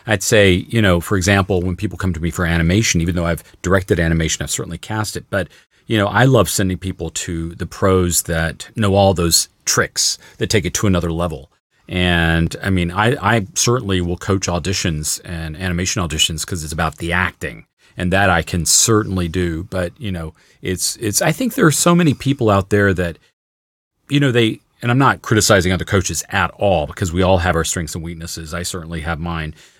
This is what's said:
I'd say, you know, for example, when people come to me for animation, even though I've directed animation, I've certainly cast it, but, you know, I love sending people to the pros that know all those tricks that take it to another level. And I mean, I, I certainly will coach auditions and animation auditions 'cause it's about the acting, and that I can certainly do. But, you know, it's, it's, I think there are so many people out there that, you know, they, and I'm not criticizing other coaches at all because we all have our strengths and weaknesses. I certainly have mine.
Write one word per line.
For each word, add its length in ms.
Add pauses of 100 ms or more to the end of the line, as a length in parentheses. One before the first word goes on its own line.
I'd 160
say, 280
you 300
know, 180
for 160
example, 460
when 140
people 240
come 140
to 60
me 120
for 140
animation, 560
even 140
though 100
I've 180 (180)
directed 380
animation, 420
I've 100
certainly 280
cast 360
it, 140
but, 200 (360)
you 140
know, 80
I 180
love 240
sending 300
people 320
to 420
the 140
pros 560
that 520
know 200
all 180
those 360 (160)
tricks 520 (200)
that 120
take 160
it 100
to 120
another 240
level. 400 (360)
And 760
I 80
mean, 200
I, 300
I 320
certainly 480
will 160
coach 300
auditions 760
and 320
animation 460
auditions 440
'cause 180
it's 100
about 240
the 160
acting, 540 (280)
and 160
that 200
I 100
can 240
certainly 600
do. 420
But, 320
you 100
know, 220 (300)
it's, 320
it's, 260
I 100
think 220
there 140
are 40
so 220
many 220
people 340
out 220
there 240
that, 240 (920)
you 100
know, 120
they, 300 (200)
and 80
I'm 80
not 240
criticizing 500
other 140
coaches 440
at 280
all 300
because 260
we 80
all 160
have 180
our 80
strengths 300
and 100
weaknesses. 480
I 120
certainly 380
have 180
mine. 340 (260)